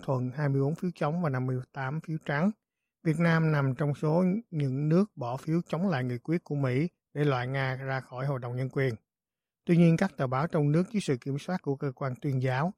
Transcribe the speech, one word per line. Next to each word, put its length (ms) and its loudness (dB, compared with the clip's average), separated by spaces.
thuận, 340 -2
hai 120 0
mươi 120 2
bốn 140 0
phiếu 200 -4
chống 280 -2
và 60 2
năm 160 -2
mươi 120 -2
tám 340 -6
phiếu 180 -4
trắng. 260 2
Việt 160 2
Nam 320 4
nằm 260 2
trong 180 0
số 280 2
những 380 -2
nước 160 4
bỏ 220 -6
phiếu 300 -2
chống 220 -2
lại 140 0
nghị 200 -4
quyết 200 -2
của 120 -6
Mỹ 320 0
để 120 0
loại 220 0
Nga 280 -2
ra 240 -6
khỏi 260 -8
Hội 160 -2
đồng 140 -6
Nhân 140 -4
quyền. 240 0
Tuy 120 4
nhiên, 200 6
các 200 -2
tờ 100 -2
báo 200 -2
trong 240 2
nước 200 4
dưới 100 -2
sự 200 0
kiểm 160 -4
soát 240 -6
của 140 -2
cơ 200 -4
quan 260 -4
tuyên 200 0
giáo 360 0